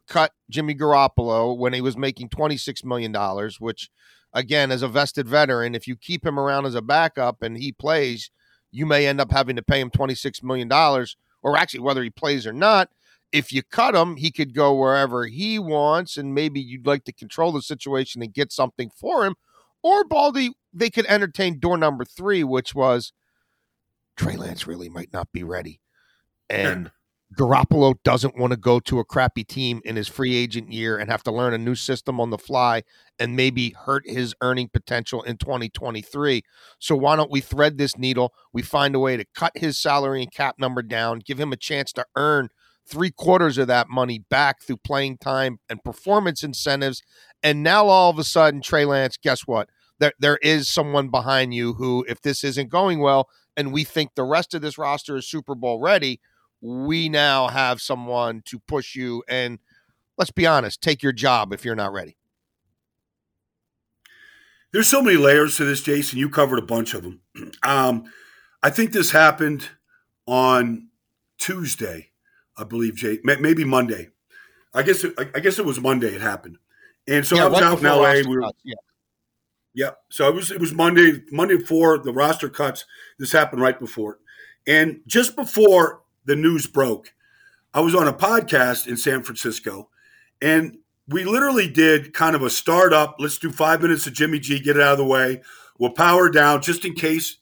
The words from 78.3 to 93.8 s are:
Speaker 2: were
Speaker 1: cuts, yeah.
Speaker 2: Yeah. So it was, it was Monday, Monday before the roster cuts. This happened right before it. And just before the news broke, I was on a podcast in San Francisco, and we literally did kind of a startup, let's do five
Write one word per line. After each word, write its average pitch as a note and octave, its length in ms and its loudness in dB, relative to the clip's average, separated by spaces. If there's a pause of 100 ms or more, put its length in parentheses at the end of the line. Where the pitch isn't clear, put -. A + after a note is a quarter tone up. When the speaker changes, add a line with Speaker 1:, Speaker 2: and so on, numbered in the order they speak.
Speaker 2:
were B2+ 80 0
Speaker 1:
cuts, G#2+ 200 -8
yeah. B2 120 -14 (960)
Speaker 2:
Yeah. C3 160 -4 (200)
So C#3 180 0
it D#3 80 2
was, F#3 160 -6
it F#3+ 80 -10
was D#3 140 -2
Monday, E3+ 580 6
Monday F3 260 2
before D#3+ 400 4
the B2 160 -6
roster D3 360 0
cuts. - 360 -4 (320)
This C3 140 -6
happened D3 300 2
right C3 180 2
before G#2+ 340 -8
it. - 580 -10
And D#3 360 4
just B3 280 2
before G3+ 640 4 (240)
the C#3+ 100 2
news D#3+ 320 2
broke, B2 460 -2 (600)
I C#3 60 2
was E3 160 4
on E3 120 4
a C#3 60 0
podcast D3 720 2
in B2 100 -6
San C3 260 -2
Francisco, A2 640 -10 (520)
and D#3+ 360 2 (300)
we E3+ 160 -4
literally A#3 440 2
did D3 460 4
kind D#3+ 220 2
of C#3 80 0
a B2 60 -2
startup, D#3+ 680 4
let's D3 220 -6
do D#3+ 100 -6
five D#3+ 320 2